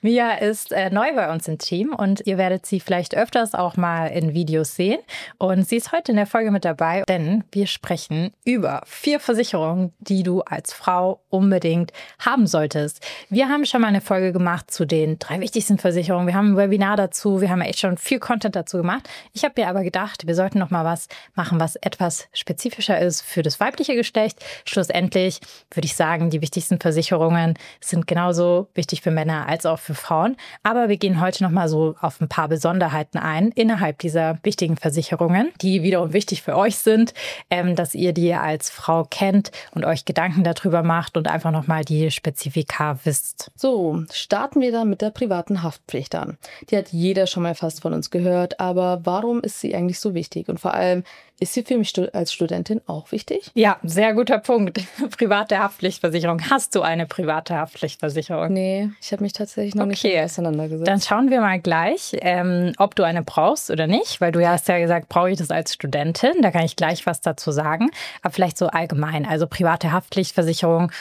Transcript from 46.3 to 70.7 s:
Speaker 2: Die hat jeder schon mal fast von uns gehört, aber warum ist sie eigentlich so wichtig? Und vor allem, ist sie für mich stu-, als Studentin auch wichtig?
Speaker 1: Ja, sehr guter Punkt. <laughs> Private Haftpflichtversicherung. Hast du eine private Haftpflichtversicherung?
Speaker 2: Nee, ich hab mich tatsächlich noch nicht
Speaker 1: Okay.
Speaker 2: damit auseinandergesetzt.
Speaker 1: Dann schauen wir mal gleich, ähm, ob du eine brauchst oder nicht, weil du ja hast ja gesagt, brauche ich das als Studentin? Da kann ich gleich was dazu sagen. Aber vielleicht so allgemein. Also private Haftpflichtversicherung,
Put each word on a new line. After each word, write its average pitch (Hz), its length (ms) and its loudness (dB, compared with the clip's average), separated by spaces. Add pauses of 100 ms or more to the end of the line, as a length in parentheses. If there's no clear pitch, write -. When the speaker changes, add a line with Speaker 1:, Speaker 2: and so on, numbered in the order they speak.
Speaker 2:
Die 214 60 2
hat 196 120 -4
jeder 185 380 0
schon 180 160 -2
mal 170 100 0
fast - 280 -6
von 165 120 -2
uns 156 160 -6
gehört, 180 500 0
aber 180 440 0
warum 220 380 0
ist - 180 -6
sie - 140 -4
eigentlich 180 260 -2
so 202 140 -4
wichtig? 165 360 -6
Und 170 100 -4
vor - 160 -2
allem, 180 280 0 (380)
ist 185 120 -4
sie 240 100 -2
für 247 140 0
mich 220 100 2
stu-, 180 240 -2
als - 220 -4
Studentin 175 520 -2
auch 156 280 -10
wichtig? - 400 -6
Speaker 1:
Ja, 208 280 4
sehr 202 320 2
guter 240 260 2
Punkt. 214 420 0 (160)
<laughs> - 200 -6
Private 208 400 2
Haftpflichtversicherung. 170 920 0
Hast - 260 2
du 190 60 2
eine 165 240 0
private 160 520 -4
Haftpflichtversicherung? 156 920 -4
Speaker 2:
Nee, 190 380 -2 (120)
ich - 120 -8
hab 202 80 -4
mich 202 100 -2
tatsächlich 208 420 -6
noch 202 120 0
nicht 202 180 -4
Speaker 1:
Okay. 196 120 2
Speaker 2:
damit 160 160 0
auseinandergesetzt. 160 580 -2
Speaker 1:
Dann 196 100 4
schauen 233 300 2
wir 254 100 4
mal 196 220 2
gleich, 175 580 0
ähm, 180 580 0
ob 202 180 4
du 202 80 2
eine 170 200 0
brauchst 202 480 0
oder 160 160 0
nicht, 247 320 0
weil 170 140 2
du 170 80 4
ja 170 80 4
hast 175 180 0
ja 180 120 4
gesagt, 170 280 2
brauche 180 240 2
ich 190 60 -2
das 165 120 -4
als 160 240 -2
Studentin? 165 680 0
Da 208 100 6
kann 165 140 2
ich - 100 -2
gleich 165 300 -2
was 170 160 -2
dazu 160 300 -4
sagen. 156 380 0 (320)
Aber 170 120 -2
vielleicht 180 240 0
so 175 100 2
allgemein. 156 580 -2
Also 156 220 0
private 170 460 2
Haftpflichtversicherung, 170 1080 2